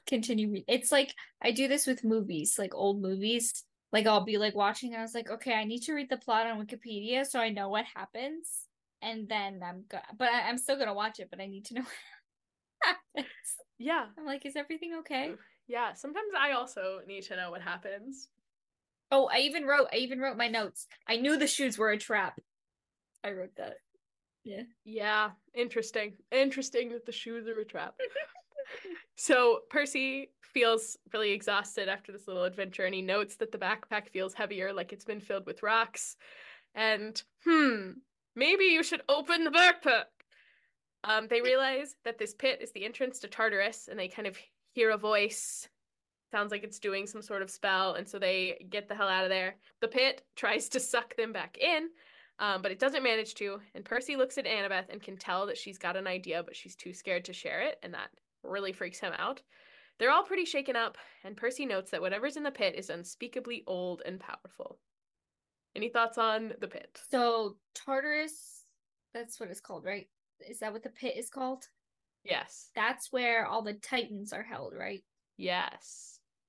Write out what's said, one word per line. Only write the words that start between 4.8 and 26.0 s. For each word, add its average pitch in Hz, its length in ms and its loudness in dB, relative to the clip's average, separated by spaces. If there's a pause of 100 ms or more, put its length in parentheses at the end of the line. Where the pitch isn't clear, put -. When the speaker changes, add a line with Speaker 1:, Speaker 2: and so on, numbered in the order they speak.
Speaker 1:
and 226 60 -4
I 226 40 -2
was 226 100 -6
like, 226 160 -4
"Okay, 226 240 -2
I 214 120 2
need 233 160 -4
to 320 120 -4
read 285 160 -4
the 254 80 0
plot 226 300 2
on 214 180 -4
Wikipedia 226 600 -2
so 277 140 -2
I 226 100 2
know 202 200 -2
what 214 160 0
happens, 262 840 -8 (340)
and 220 280 -6
then 196 340 -2
I'm 180 240 -10
go-, - 120 -10 (180)
but 247 120 4
I, 233 200 2
I'm 240 80 -2
still 269 200 0
gonna 214 160 0
watch 214 260 -2
it, 185 100 -12
but 185 120 -10
I 196 60 -8
need 196 180 -12
to - 100 -12
know 254 60 -2
<laughs> - 1000 -18
what 359 160 4 (180)
happens." - 420 -6 (200)
Speaker 2:
Yeah. 262 400 0
Speaker 1:
I'm 311 80 -12
like, 277 200 -6
"Is 277 100 -8
everything 320 440 -6
okay?" 294 320 -4
Speaker 2:
Oof. - 80 -12 (280)
Yeah, 233 260 -2
sometimes 392 440 -6
I 285 160 4
also 196 520 -4
need 196 200 -12
to 190 100 -10
know 180 160 -4
what 175 100 -10
happens. 196 680 -8 (800)
Speaker 1:
Oh, 269 180 8
I - 120 4
even 285 260 2
wrote, 277 260 8
I - 60 2
even 254 220 -2
wrote 262 180 -2
my 240 100 2
notes. 220 400 -4 (200)
"I 226 100 2
knew 285 200 4
the 285 100 6
shoes 262 300 2
were 214 140 4
a 214 60 2
trap." 208 420 -2 (840)
I 202 80 -4
wrote 190 240 -8
that. - 220 -10 (680)
Yeah. 208 200 -10 (200)
Speaker 2:
Yeah, 214 480 0 (220)
interesting. 220 640 -2 (140)